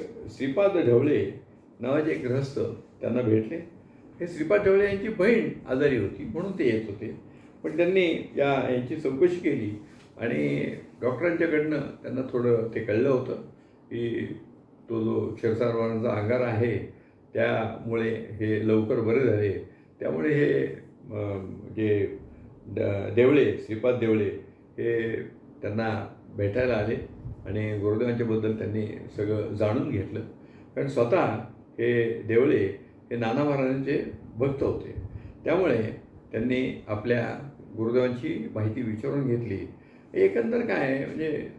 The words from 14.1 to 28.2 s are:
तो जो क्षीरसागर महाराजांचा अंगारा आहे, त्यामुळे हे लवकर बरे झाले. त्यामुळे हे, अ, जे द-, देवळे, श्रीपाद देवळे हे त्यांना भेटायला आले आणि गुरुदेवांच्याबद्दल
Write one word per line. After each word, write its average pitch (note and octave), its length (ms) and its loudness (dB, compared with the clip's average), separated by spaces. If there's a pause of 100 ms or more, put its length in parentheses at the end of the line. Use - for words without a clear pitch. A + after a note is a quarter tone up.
तो A2+ 140 -2
जो A2+ 320 -2
क्षीरसागर A#2 400 0
महाराजांचा A2+ 360 0
अंगारा A2+ 340 0
आहे, A#2 480 0 (400)
त्यामुळे A2+ 840 0 (160)
हे A2 360 0
लवकर A2 320 4
बरे A#2 200 2
झाले. G#2 480 2 (320)
त्यामुळे D#3 340 0
हे, C#3+ 320 2 (460)
अ, G2+ 260 -4 (380)
जे G#2 420 2 (500)
द-, G2+ 480 -2
देवळे, B2 500 6
श्रीपाद A2+ 300 0
देवळे A2 340 2 (480)
हे A#2 380 0 (460)
त्यांना G#2 460 -2 (300)
भेटायला A#2 360 2
आले G#2+ 220 0 (500)
आणि G#2+ 340 -4
गुरुदेवांच्याबद्दल A2 800 0